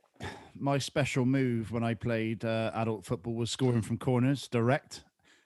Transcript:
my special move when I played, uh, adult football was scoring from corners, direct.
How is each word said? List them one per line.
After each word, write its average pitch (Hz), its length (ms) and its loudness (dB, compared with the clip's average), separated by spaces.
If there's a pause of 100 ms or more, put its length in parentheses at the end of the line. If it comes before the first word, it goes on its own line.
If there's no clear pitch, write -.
(600)
my 139 180 0
special 131 480 0
move 123 460 0
when 117 120 -2
I 117 100 0
played, 113 500 -2
uh, 113 320 0
adult 110 300 -2
football 117 300 -4
was 117 140 -2
scoring 123 320 2
from 110 160 -2
corners, 127 520 2
direct. 123 540 0 (420)